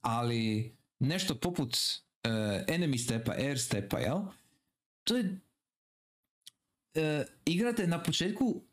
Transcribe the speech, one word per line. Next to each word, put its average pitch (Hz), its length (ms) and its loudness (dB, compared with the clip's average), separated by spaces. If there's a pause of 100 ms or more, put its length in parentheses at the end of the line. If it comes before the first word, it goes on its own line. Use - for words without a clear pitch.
Ali 117 760 0 (220)
nešto 170 360 0
poput, 151 420 -2 (460)
e, 117 60 0 (400)
enemy 156 300 2
stepa, 117 340 -2
air 139 260 -2
stepa, 104 400 -2
jel? 131 220 0 (840)
To 233 120 2
je, 190 240 -2 (1500)
e, 151 300 2 (200)
igra 202 280 2
te 220 140 0
na 170 160 2
početku 202 600 0 (100)